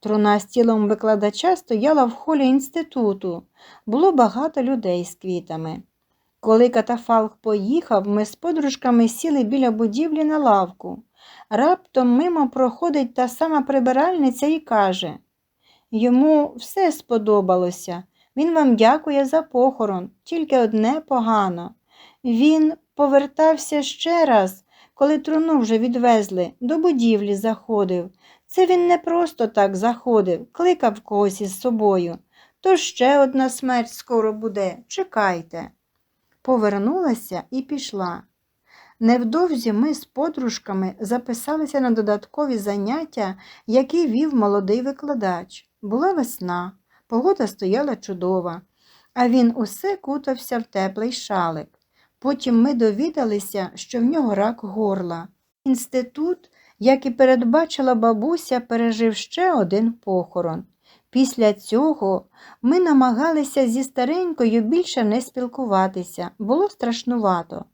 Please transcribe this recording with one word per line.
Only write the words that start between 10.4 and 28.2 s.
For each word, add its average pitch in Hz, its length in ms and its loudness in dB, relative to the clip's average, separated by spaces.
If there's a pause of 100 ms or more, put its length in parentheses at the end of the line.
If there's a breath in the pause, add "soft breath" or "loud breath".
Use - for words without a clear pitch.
Раптом 262 580 0
мимо 294 400 2
проходить 262 680 -2
та 254 140 -2
сама 302 340 -2
прибиральниця 269 840 0
і 311 120 0
каже: 190 600 -2 (720)
«Йому 254 680 2
все 349 360 -2
сподобалося. 185 1120 0 (340)
Він 320 180 0
вам 269 220 4
дякує 277 480 4
за 311 180 0
похорон, 233 680 -2 (140)
тільки 311 340 -2
одне 226 420 2
погано. 214 720 -2 (500 soft breath)
Він 302 480 4 (220)
повертався 285 880 2
ще 330 420 0
раз, 202 400 2 (300 soft breath)
коли 294 240 2
труну 311 400 0
вже 226 200 0
відвезли, 220 720 0 (100)
до 269 180 -2
будівлі 233 580 2
заходив. 196 720 -2 (360 soft breath)